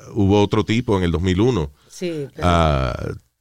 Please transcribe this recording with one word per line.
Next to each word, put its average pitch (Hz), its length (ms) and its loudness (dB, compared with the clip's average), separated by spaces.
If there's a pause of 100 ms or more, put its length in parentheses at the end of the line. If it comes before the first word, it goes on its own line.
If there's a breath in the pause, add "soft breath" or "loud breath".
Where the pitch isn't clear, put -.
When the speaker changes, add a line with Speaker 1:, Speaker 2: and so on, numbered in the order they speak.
(140)
Speaker 1:
hubo 101 280 4
otro 104 220 0
tipo 113 320 0
en 92 80 0
el 87 60 0
dos 80 120 -2
mil 92 180 2
uno". 104 320 0 (160)
Speaker 2:
Sí, 160 460 -8
pero - 140 -6
Speaker 1:
Ah, 76 460 0 (460)